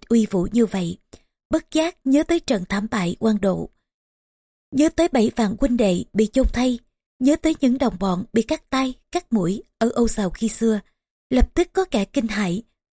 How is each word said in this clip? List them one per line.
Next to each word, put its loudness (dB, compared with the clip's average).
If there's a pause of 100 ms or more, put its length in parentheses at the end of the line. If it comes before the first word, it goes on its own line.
uy 4
vũ -2
như 2
vậy, -4 (520)
bất -4
giác -2
nhớ 4
tới 0
trận -2
thảm -4
bại -2
Quan 0
Độ, -2 (1000)
nhớ 2
tới 2
bảy 0
vạn -2
huynh 0
đệ 0 (100)
bị 2
chôn 2
thay, 0 (400)
nhớ 4
tới 0
những 2
đồng -2
bọn -2
bị 4
cắt -6
tay, -4 (180)
cắt -4
mũi -2 (140)
ở 0
Âu 0
Sào -2
khi -4
xưa, -2 (500)
lập 2
tức 2
có 0
kẻ -2
kinh -2
hãi, -2 (300)